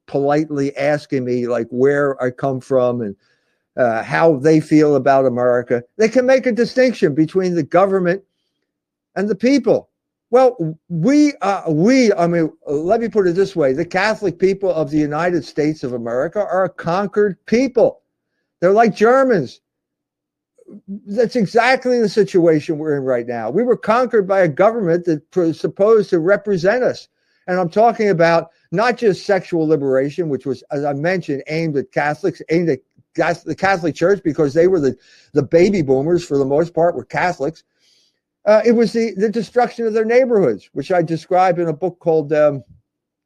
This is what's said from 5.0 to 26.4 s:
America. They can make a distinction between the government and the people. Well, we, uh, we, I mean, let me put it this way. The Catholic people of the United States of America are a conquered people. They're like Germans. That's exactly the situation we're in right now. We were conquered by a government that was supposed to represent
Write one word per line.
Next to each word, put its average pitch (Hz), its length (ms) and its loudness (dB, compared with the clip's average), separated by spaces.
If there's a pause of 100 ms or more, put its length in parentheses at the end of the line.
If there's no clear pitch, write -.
America. 123 560 0 (140)
They 220 120 2
can 254 180 0
make 262 200 2
a 247 60 0
distinction 226 640 0
between 175 400 0
the 165 80 -2
government 185 600 0 (920)
and 190 140 -4
the 214 80 -2
people. 233 520 0 (420)
Well, 220 480 2 (100)
we, 277 540 2
uh, 185 280 -2
we, 214 440 4
I 170 120 0
mean, 170 240 0 (160)
let 165 340 -2
me 233 80 -4
put 196 180 0
it 170 80 0
this 190 200 -2
way. 139 200 0
The 165 100 -4
Catholic 196 540 -4
people 190 340 0
of 156 180 -4
the 156 80 -2
United 151 460 -2
States 156 400 -4
of 123 80 -6
America 123 480 -4
are 185 240 -2
a 175 60 -4
conquered 196 640 -2 (100)
people. 226 540 0 (600)
They're 180 120 2
like 220 220 4
Germans. 226 640 2 (1500)
That's 208 300 -2
exactly 247 640 0
the 220 100 2
situation 170 720 2
we're 151 180 -2
in 139 60 -4
right 123 240 -2
now. 117 240 -6
We 175 120 0
were 247 140 2
conquered 226 500 0
by 196 140 2
a 180 80 4
government 180 560 0
that 156 320 -4
was 165 240 -2
supposed 202 500 2
to 185 100 0
represent 202 640 0